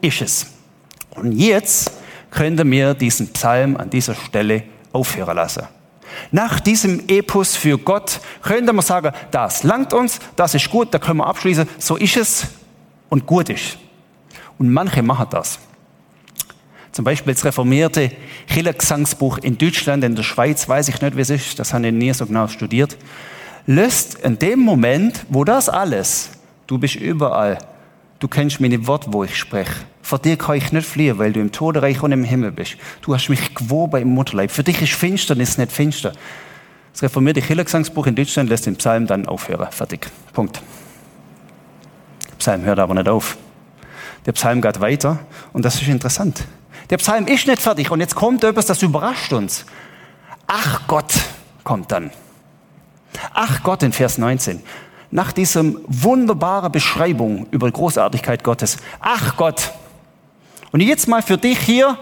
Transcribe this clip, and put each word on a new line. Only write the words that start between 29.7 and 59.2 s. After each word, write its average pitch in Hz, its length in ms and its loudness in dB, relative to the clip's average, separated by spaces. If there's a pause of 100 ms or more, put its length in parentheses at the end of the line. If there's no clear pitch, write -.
Vor - 160 -2
dir 160 180 2
kann 147 200 -2
ich 139 160 -2
nicht 160 160 0
fliehen, 139 300 0
weil 107 140 2
du 110 80 0
im 104 120 0
Totenreich 139 500 0
und 147 80 2
im 131 140 2
Himmel 117 260 0
bist. - 260 -10 (260)
Du 143 120 0
hast 127 140 -2
mich - 260 -2
gewoben 139 480 -2
im 127 60 2
Mutterleib. 127 420 0
Für 147 140 -2
dich 170 180 0
ist 151 120 0
Finsternis 165 600 0
nicht 123 140 -2
finster.“ 147 440 -2 (800)
Das - 100 -10
reformierte 135 400 2
Kirchengesangsbuch 156 640 -2
in 120 100 2
Deutschland 139 320 0
lässt 110 180 0
den 98 100 -2
Psalm 113 300 0
dann 98 200 -2
aufhören. 90 440 -6
Fertig. - 400 -8 (220)
Punkt. - 280 -4 (1700)
Der - 100 -20
Psalm 95 240 0
hört 98 180 2
aber 92 140 2
nicht 92 140 2
auf. 107 280 0 (880)
Der 98 60 0
Psalm 123 300 0
geht 104 180 2
weiter 143 400 0 (320)
und 120 120 -2
das 123 120 2
ist 139 100 -2
interessant. 139 580 -2 (440)
Der 185 80 0
Psalm 214 300 0
ist 262 200 2
nicht 262 160 2
fertig 151 300 0
und 160 80 0
jetzt - 160 -2
kommt 240 260 2
etwas, 220 240 2
das 190 160 0
überrascht 175 500 0
uns. 104 320 -2 (840)
„Ach 196 400 -2
Gott“, 151 240 0 (500)
kommt - 300 -4
dann. 85 180 -4 (1200)
„Ach 220 300 0
Gott“ 185 220 0
in 120 80 4
Vers - 260 0
neunzehn. 117 420 -2 (520)
Nach - 180 -2
diesem 170 560 0
wunderbaren 180 840 2
Beschreibung 127 800 0
über 123 180 2
die 117 60 -2
Großartigkeit 120 680 0
Gottes. 117 360 -2 (200)
„Ach 208 380 -2